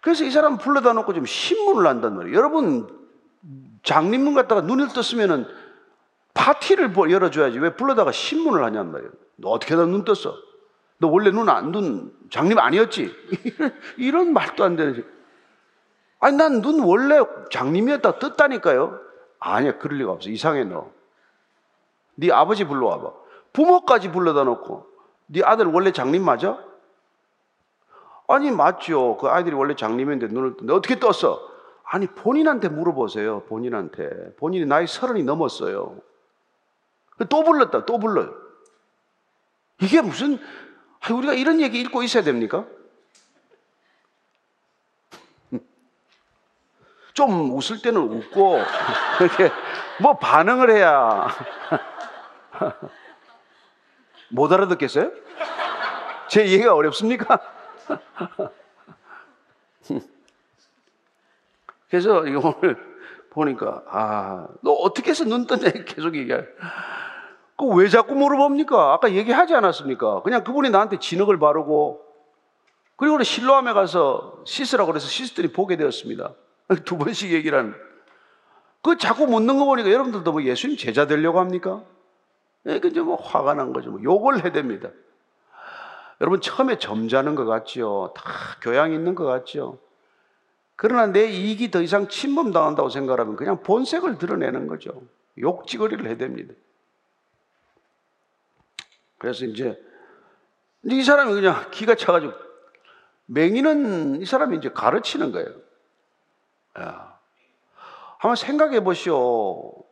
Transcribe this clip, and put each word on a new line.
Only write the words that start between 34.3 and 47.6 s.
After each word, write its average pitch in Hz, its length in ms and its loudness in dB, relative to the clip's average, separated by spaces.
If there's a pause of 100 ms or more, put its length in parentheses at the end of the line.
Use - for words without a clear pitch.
본인이 170 280 -4
나이 147 220 2
서른이 226 380 -4
넘었어요." 107 760 -4 (1300)
또 311 160 4
불렀다, 302 400 2
또 233 140 -4
불러요. 208 360 -2 (1500)
이게 196 200 4
무슨, 233 380 -2 (600)
아니, 233 180 -2
우리가 277 160 0
이런 311 260 2
얘기 240 200 0
읽고 247 220 -4
있어야 233 200 0
됩니까? 143 420 -2 (4000)
좀 175 420 2
웃을 208 280 -6